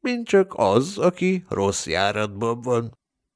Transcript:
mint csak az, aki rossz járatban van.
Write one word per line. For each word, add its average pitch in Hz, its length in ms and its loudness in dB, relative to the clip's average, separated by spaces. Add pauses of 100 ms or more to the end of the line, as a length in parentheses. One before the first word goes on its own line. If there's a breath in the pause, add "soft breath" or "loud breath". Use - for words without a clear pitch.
mint 240 260 -4
csak 190 300 2
az, 123 420 2
aki 180 500 0
rossz 98 380 -2
járatban 104 760 -2
van. 117 380 -4 (380)